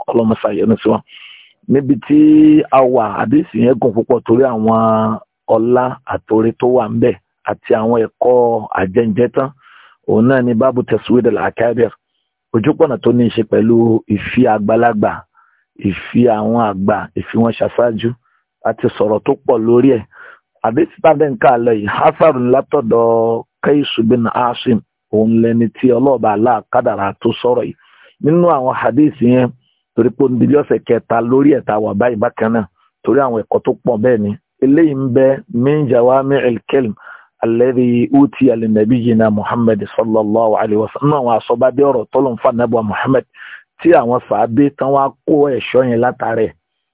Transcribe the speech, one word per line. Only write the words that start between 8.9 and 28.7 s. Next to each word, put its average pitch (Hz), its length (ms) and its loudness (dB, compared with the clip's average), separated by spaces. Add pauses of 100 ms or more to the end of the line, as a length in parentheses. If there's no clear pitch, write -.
tán. 110 220 -4 (540)
Òun 107 220 0
náà 131 160 2
ni 120 120 -2
bábù 127 280 0
taswid 113 440 0
al-akabir. 113 680 -2 (640)
Ojúpọ̀nà 147 440 0
tó 117 140 0
ní 120 140 2
í 104 40 0
ṣe 117 140 -4
pẹ̀lú 107 320 2 (280)
ìfi 104 420 -2
àgbàlagbà, 110 680 0 (680)
ìfi - 480 -4
àwọn 110 360 0
àgbà, 101 340 -2 (180)
ìfi - 240 -8
wọn 113 140 2
ṣaṣáájú. 117 580 -2 (540)
A 110 80 -2
ti - 160 -6
sọ̀rọ̀ 104 340 -2
tó 139 140 -2
pọ̀ 123 220 0
lórí 120 340 2
ẹ̀. 110 100 -2 (640)
Àdéhìsì 117 360 -2
tá 160 100 4
a 156 40 4
dẹ̀ 147 160 0
ń 120 80 -6
kà 147 180 2
lọ 120 160 0
yìí, 104 140 -2
Hasan 151 500 0 (140)
látọ̀dọ̀ 117 920 0 (180)
Qais 143 300 0 (120)
bin 117 300 0
Asim, 120 460 -2 (340)
òun 110 180 0 (100)
lẹni 117 280 0
tí - 200 -6
Ọlọ́run 127 320 2
bá 110 120 0
Allah 110 380 0
kádàrá 104 480 -2
tó 117 140 -4
sọ̀rọ̀ 123 320 -2
yìí. - 100 -10 (460)
Nínú 175 280 2
àwọn 131 260 0